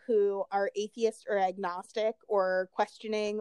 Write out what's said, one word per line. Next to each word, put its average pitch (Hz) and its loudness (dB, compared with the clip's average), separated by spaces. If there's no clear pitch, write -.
who 202 2
are 202 0
atheist 220 -2
or 202 0
agnostic 190 -2
or 185 2
questioning 214 -2